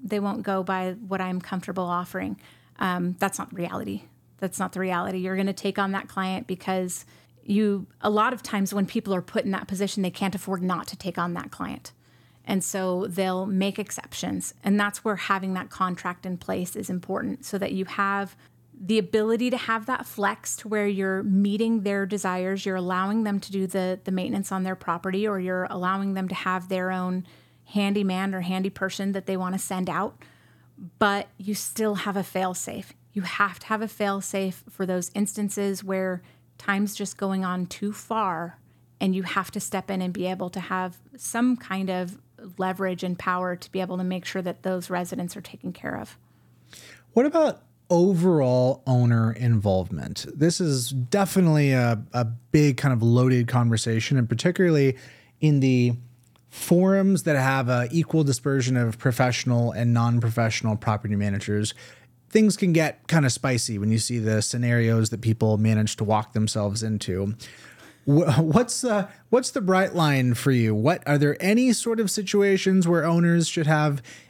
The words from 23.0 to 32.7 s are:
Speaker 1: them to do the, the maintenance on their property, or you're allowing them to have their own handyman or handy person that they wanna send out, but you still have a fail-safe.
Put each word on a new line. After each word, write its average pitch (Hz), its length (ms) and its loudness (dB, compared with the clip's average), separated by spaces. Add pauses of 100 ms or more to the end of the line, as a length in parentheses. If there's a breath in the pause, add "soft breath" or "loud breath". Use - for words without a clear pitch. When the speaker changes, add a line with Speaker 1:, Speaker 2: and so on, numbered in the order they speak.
Speaker 1:
them 202 160 -2
to 190 140 -10
do 190 120 -2
the, 185 380 -2
the - 80 -6
maintenance 190 400 -4
on 190 140 -2
their 185 100 -4
property, 190 520 -4
or 202 120 -2
you're 185 320 -4
allowing 190 440 -2
them 190 120 -2
to 185 80 -6
have 185 340 -4
their 185 220 -2
own 185 340 -4 (420 soft breath)
handyman 196 680 -2
or 185 60 -6
handy 185 300 -2
person 196 420 -4
that 196 140 -6
they 190 100 -2
wanna 185 220 -2
send 185 300 -4
out, 180 320 -4 (800 soft breath)
but 202 300 0 (100)
you 202 160 -6
still 214 400 -2
have 190 220 -4
a 196 80 -2
fail-safe. - 680 -6 (200)